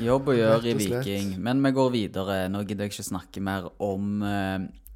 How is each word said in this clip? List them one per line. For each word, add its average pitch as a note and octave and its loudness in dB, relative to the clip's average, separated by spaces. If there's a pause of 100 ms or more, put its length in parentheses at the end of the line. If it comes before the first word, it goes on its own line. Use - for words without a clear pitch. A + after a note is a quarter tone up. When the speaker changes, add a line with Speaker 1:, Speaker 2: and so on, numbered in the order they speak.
Speaker 1:
Jobb C3+ 2
å C#3 4
gjøre A2+ 6
i A#2 2
Speaker 2:
rett - 2
og G#2+ 2
slett. A#2+ 0
Speaker 1:
Viking. G2+ -2 (120)
Men B2+ 2
vi C3+ 4
går C3 4
videre. F#2+ 0
Nå G2+ -2
gidder G2+ -4
jeg G2+ -6
ikke G2+ -10
snakke F#2+ -8
mer F#2+ -4 (100)
om, G2+ -2
eh, F#2+ -2 (300)